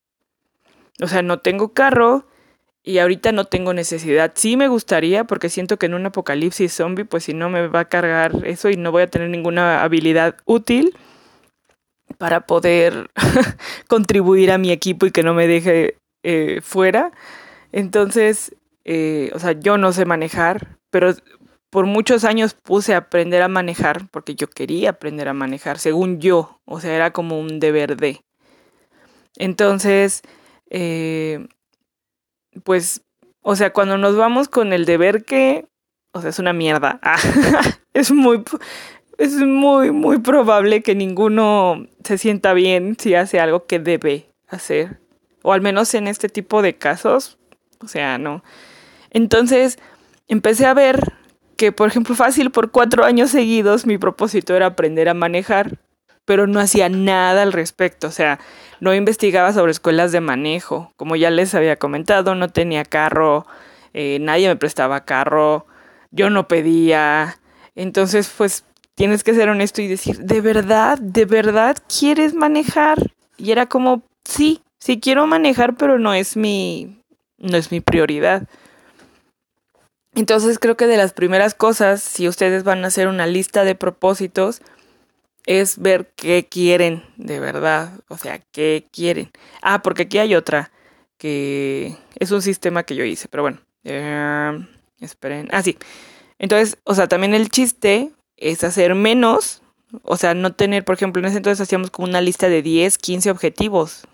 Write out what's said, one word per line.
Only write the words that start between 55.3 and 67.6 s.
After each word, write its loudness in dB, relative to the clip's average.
pero 2
no 2
hacía 2
nada 2
al 2
respecto. -4
O -10
sea, -2
no 0
investigaba 2
sobre 2
escuelas 0
de 0
manejo. -6
Como -6
ya 2
les 0
había 2
comentado, 0
no -2
tenía -2
carro, 0
eh, -6
nadie 0
me 0
prestaba -4
carro, 0
yo 0
no 0
pedía. 0